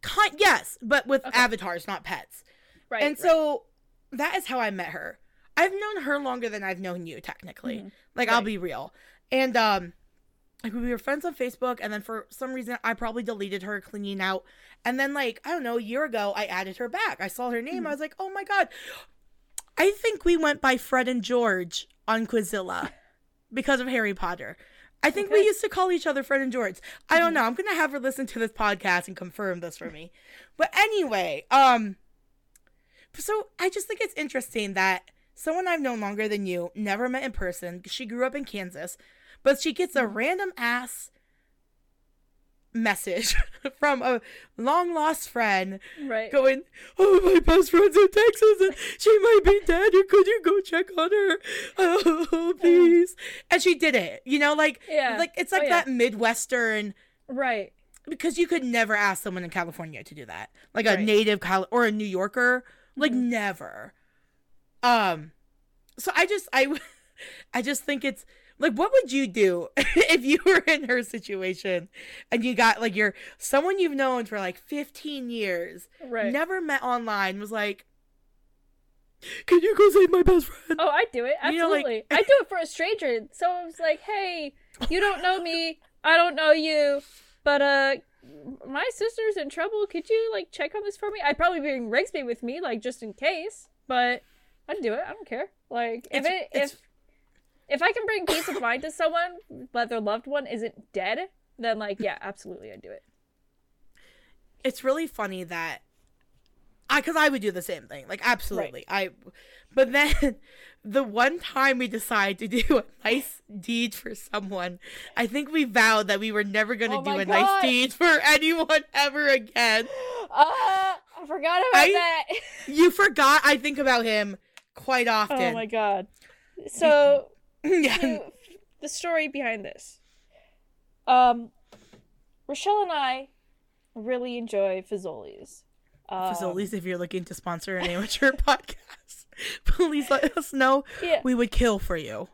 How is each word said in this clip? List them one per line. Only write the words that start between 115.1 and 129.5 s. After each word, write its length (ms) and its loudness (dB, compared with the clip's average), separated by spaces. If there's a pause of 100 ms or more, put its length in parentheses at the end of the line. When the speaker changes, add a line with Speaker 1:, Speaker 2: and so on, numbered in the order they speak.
Speaker 1:
I 100 0
think 260 -4
we 120 2
vowed 440 4
that 120 0
we 120 -4
were 120 0
never 320 0
gonna 240 -2
Speaker 2:
Oh 40 -8
Speaker 1:
do 80 -2
Speaker 2:
my 100 -2
Speaker 1:
a 40 -2
nice 200 4
Speaker 2:
God. 160 4
Speaker 1:
deed 320 2
for 120 0 (200)
anyone 580 4 (100)
ever 340 0
again. 640 2
Speaker 2:
<gasps> 40 -10 (360)
Uh, 640 4 (240)
I 80 -14
forgot 320 0
about 160 4
Speaker 1:
I 160 8
Speaker 2:
that. 320 0 (240)
<laughs> 200 -16
Speaker 1:
You 220 6
forgot 540 4
I 140 6
think 200 -4
about 280 2
him 320 0 (380)
quite 340 0
often. 320 2
Speaker 2:
Oh 100 0
my 140 -6
God. 420 0 (600)
So, 640 4 (140)
Speaker 1:
<laughs> 200 -20
Yeah. 320 2
Speaker 2:
to, 240 -2 (600)
the 60 -10
story 400 -2
behind 380 -6